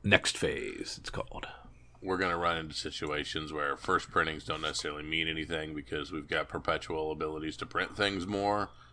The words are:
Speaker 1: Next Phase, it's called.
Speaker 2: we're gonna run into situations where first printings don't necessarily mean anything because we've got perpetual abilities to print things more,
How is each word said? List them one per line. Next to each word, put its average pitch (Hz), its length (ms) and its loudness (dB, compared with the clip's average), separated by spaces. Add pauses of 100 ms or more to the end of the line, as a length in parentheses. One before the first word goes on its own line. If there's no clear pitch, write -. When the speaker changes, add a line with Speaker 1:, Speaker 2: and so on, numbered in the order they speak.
Speaker 1:
Next - 340 6
Phase, - 640 -2
it's - 100 -10
called. - 380 -6 (540)
Speaker 2:
we're 92 160 0
gonna 90 200 2
run 85 200 4
into 78 180 -4
situations 76 760 -2
where 73 240 0
first - 360 2
printings 80 340 2
don't 78 160 -2
necessarily 76 420 -2
mean 80 240 2
anything 78 460 -2
because 76 380 -4
we've 76 160 -6
got 78 200 2
perpetual 78 640 -2
abilities 78 460 -4
to - 80 -6
print - 320 -2
things 98 300 2
more, 101 420 2 (240)